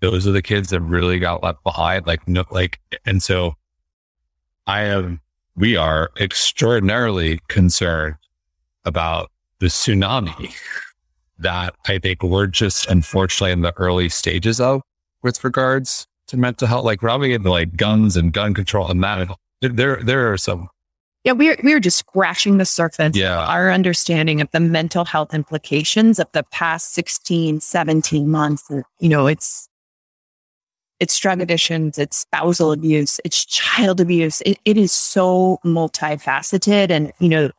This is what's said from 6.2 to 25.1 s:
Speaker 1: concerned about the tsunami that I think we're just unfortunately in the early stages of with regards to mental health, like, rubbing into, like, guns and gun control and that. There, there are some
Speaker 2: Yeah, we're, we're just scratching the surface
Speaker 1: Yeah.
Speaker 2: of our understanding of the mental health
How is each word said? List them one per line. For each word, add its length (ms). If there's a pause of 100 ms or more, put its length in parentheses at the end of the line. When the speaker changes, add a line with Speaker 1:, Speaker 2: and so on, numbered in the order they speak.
Speaker 1:
concerned 680 (680)
about 460 (300)
the 60
tsunami 880 (840)
that 360 (120)
I 120
think 240
we're 260
just 400
unfortunately 640
in 100
the 160
early 320
stages 500
of 220 (400)
with 200
regards 640 (200)
to 100
mental 320
health, 160
like, 180
rubbing 280
into, 200
like, 260
guns 400
and 140
gun 220
control 380
and 120
that. 260 (340)
There, 400
there 300
are 60
some 300 (560)
Speaker 2:
Yeah, 80
we're, 300
we're 160
just 200
scratching 600
the 60
surface 500
Speaker 1:
Yeah. 260
Speaker 2:
of 80
our 220
understanding 680
of 100
the 80
mental 460
health 300